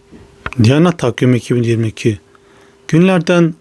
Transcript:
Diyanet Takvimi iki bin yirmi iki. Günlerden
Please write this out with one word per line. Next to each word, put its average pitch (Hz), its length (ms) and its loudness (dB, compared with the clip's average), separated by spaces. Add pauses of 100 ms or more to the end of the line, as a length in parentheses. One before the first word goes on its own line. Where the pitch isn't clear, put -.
(640)
Diyanet 156 360 2
Takvimi 123 380 0
iki 123 180 -4
bin 120 80 -2
yirmi 113 240 -2
iki. 107 320 -4 (680)
Günlerden 175 720 2